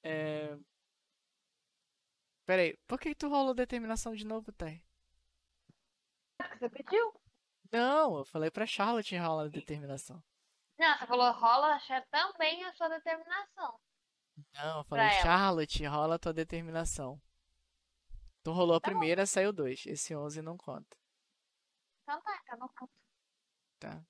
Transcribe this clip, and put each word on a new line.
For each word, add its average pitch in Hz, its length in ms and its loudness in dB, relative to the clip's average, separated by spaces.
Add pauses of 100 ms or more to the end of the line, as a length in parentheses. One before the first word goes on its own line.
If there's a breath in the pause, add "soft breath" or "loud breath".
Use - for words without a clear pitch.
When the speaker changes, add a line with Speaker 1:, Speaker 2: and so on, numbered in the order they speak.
Speaker 1:
É... 151 540 -4 (1900)
Peraí, 185 300 2 (100)
por 262 140 -6
que 302 140 -6
tu 294 140 -6
rolou 277 260 2
determinação 233 600 -6
de 214 120 -10
novo, 220 260 -8
Thay? 165 300 -12 (1500)
Speaker 2:
Porque - 220 -10
você 240 120 -4
pediu? 415 420 2 (600)
Speaker 1:
Não, 254 460 4
eu 139 60 -4
falei 156 260 -2
pra 214 160 -2
Charlotte 214 500 0
rolar 160 280 0
a 151 40 -4
determinação. 147 720 -10 (560)
Speaker 2:
Não, 330 200 4
você 254 80 -10
falou, 247 260 4
"Rola, 254 420 6
achar 262 360 -4
também 339 540 0
a 370 80 -8
sua 330 160 -2
determinação." 330 920 -6 (760)
Speaker 1:
Não, 151 240 -6
eu 147 60 -8
falei, 220 240 4
Speaker 2:
Pra 208 60 6
ela. 190 80 4
Speaker 1:
"Charlotte, 170 640 2
rola 151 280 0
a 170 40 -2
tua 170 140 -4
determinação." 160 880 -6 (1200)
Tu 160 100 -6
rolou 170 240 6
a 170 40 4
Speaker 2:
Tá 180 100 -2
bom. 190 80 0
Speaker 1:
primeira, 170 280 4
saiu 196 260 2
dois. 139 340 -4
Esse - 300 -8
onze 147 260 -8
não 165 140 -10
conta. - 400 -14 (1040)
Speaker 2:
Então 302 200 -8
tá, 392 200 -6
então 240 160 -14
não 254 100 -12
conta. - 240 -18 (880)
Speaker 1:
Tá. 156 320 -14